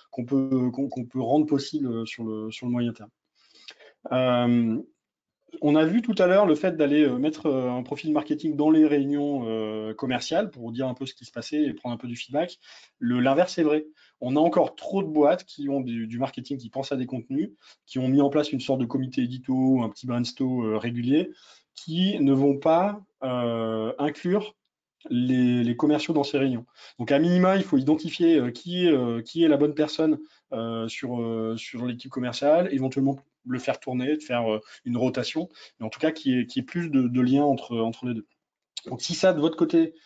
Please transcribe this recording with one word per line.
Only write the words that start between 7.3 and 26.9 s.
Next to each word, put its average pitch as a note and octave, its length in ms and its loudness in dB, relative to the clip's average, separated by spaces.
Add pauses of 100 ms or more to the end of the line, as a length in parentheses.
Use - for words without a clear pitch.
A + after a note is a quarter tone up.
euh, C3 240 0
un B2 100 -4
profil D3 300 -6
marketing D3+ 440 -2
dans D3 140 2
les D#3 160 8
réunions, C#3+ 640 0
euh, A2 460 -4
commerciales B2+ 580 -2
pour A2+ 200 -12
dire B2+ 160 -4
un B2+ 60 -6
peu C3+ 120 -10
ce - 100 -14
qui B2 100 -20
se - 60 -20
passait D3+ 320 -4
et C3 100 -2
prendre A#2+ 220 -8
un - 20 -12
peu B2 100 -12
du A#2+ 80 -8
feedback. D3+ 440 -6 (400)
Le, B2 200 0
l'inverse C3+ 380 2
est E3+ 60 2
vrai. D3+ 240 2 (340)
On B2+ 140 -2
a D3+ 40 4
encore E3 360 2
trop - 260 -4
de D#3+ 60 -4
boîtes D3+ 380 2
qui C#3+ 240 -8
ont C#3 100 0
du, A#2 280 -4
du A#2 120 -8
marketing, B2+ 380 -6
qui A#2+ 120 -14
pensent C3 220 -8
à C#3 60 -2
des B2 100 -4
contenus, C3+ 440 -6 (360)
qui - 100 -8
ont C3 120 0
mis C3+ 120 6
en C#3 80 4
place D3 220 0
une C3+ 80 -4
sorte C3+ 200 -2
de B2 60 0
comité C3 380 -4
édito B2+ 300 -4
ou C3 280 2
un A2 80 -2
petit - 160 -14
brainstorm, B2 600 -2
euh, G#2+ 120 0
régulier, A#2+ 540 0 (420)
qui F3+ 460 -2
ne C#3 140 4
vont C#3 240 4
pas, F3+ 440 2 (220)
euh, A#2 720 -2
inclure F3 580 -2 (540)
les, B2 540 2
les A#2+ 140 0
commerciaux D3+ 360 0
dans D3 100 2
ces C#3+ 140 -2
réunions. B2+ 280 0 (340)